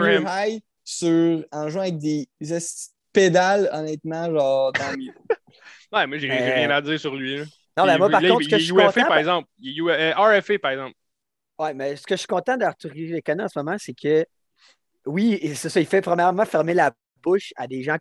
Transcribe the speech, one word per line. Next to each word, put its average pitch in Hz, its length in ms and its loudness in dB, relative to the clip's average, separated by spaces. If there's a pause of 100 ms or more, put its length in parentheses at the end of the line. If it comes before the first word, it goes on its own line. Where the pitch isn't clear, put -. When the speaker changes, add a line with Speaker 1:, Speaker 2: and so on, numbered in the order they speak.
Speaker 1:
career 170 140 4
Speaker 2:
him. 156 60 -4
Speaker 1:
high 214 340 -4 (220)
sur, 165 720 0
en 151 160 -6
jouant 180 140 -4
avec 180 160 -4
des 151 280 -4 (140)
esti 165 480 -8
de - 60 -20 (180)
pédales, 190 600 4
honnêtement, 156 600 -6
genre, 135 380 0
tant 135 240 -6
mieux. 131 160 -12 (160)
Speaker 2:
<laughs> - 640 -8
Ouais, 202 160 2
moi, 143 100 -8
j'ai, 143 100 -4
j'ai 135 40 -2
Speaker 3:
Euh, 127 220 0
Speaker 2:
rien 143 160 0
à 143 100 2
dire 151 180 -4
sur 147 160 -6
lui, 135 220 -6
là. 147 80 -10 (320)
Speaker 3:
Non, 175 100 4
mais 180 80 6
Speaker 2:
Il 160 40 2
Speaker 3:
moi, 190 100 4
Speaker 2:
est - 20 2
Speaker 3:
par 202 100 6
Speaker 2:
libre, 190 140 6
Speaker 3:
contre, 156 100 2
ce 147 40 -6
que 160 60 2
Speaker 2:
il - 20 4
est 160 40 4
Speaker 3:
je 160 40 -2
suis 175 100 -2
Speaker 2:
U 185 60 6
F - 20 8
A 208 40 6
Speaker 3:
content, 240 220 4
Speaker 2:
par 156 100 4
exemple. 160 300 0 (120)
Il 127 80 -14
est 143 120 -10
U-, 170 100 0
euh, 160 240 2
R 208 280 4
F - 80 -10
A, 202 80 0
par 147 140 -2
exemple. 135 240 -10 (600)
Speaker 3:
Ouais, 151 160 -6
mais 135 220 -6
ce 147 80 -14
que - 140 -2
je - 40 -8
suis - 60 -10
content 220 300 -2
d'Arturi 160 520 -6
Lekonen 165 360 -4
en 185 40 -6
ce - 120 -10
moment, 156 180 -6
c'est - 160 -14
que, 156 320 0 (800)
oui, 196 340 0
et 151 140 -4
c'est 160 140 -8
ça, 156 120 0
il 151 60 2
fait 190 140 2
premièrement 180 460 2
fermer 165 280 0
la 151 180 2 (300)
bouche 185 320 -2
à 123 140 -10
des 131 160 -8
gens 156 160 -2